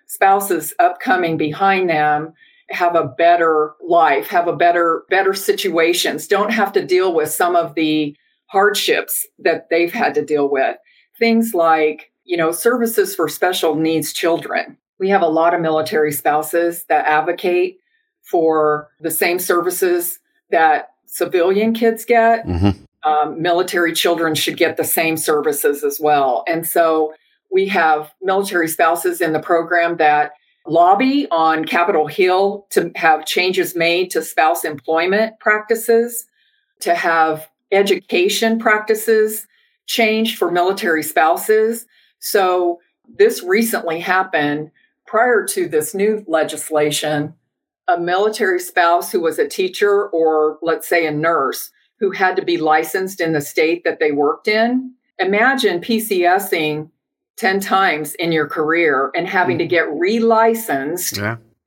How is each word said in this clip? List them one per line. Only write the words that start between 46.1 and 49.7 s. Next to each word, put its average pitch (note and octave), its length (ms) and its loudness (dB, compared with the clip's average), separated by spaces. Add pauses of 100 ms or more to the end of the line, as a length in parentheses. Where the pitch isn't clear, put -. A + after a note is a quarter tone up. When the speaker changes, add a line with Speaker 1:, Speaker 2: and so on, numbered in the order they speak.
Speaker 1:
legislation. D3+ 1080 -2 (520)
A F3 120 2
military F#3 600 0
spouse - 520 0
who F#3 100 0
was D#3+ 160 -2
a D3+ 100 2
teacher G3+ 600 0